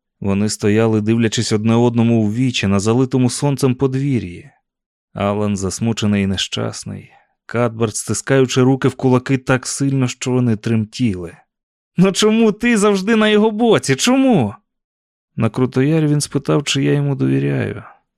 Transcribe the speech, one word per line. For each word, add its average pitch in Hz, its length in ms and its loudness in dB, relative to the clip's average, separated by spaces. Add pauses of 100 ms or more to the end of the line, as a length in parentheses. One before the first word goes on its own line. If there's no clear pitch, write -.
(200)
Вони 98 280 -2
стояли, 110 520 2
дивлячись 113 520 0
одне 110 220 2
одному 117 480 2
у 104 100 0
вічі 120 340 -2
на 98 140 2
залитому 123 500 2
сонцем 135 440 -2
подвір'ї. 131 760 -4 (600)
Алан 104 440 -2
засмучений 101 680 0
і - 20 0
нещасний. 101 840 -6 (360)
Кадберт, 113 500 -4
стискаючи 131 640 0
руки 131 260 2
в 123 60 -4
кулаки 127 440 0
так 127 280 -4
сильно, 135 420 -2
що - 220 -8
вони 123 260 2
тремтіли. 107 800 -2 (600)
«Ну 190 160 4
чому 214 400 2
ти 233 240 0
завжди 208 400 2
на 214 120 2
його 214 220 4
боці? 208 460 2
Чому?» 240 580 2 (840)
На 113 140 0
Крутоярі 131 560 0
він 147 140 2
спитав, 147 440 -2
чи 135 180 -2
я 143 100 2
йому 143 220 0
довіряю. 135 680 -2 (360)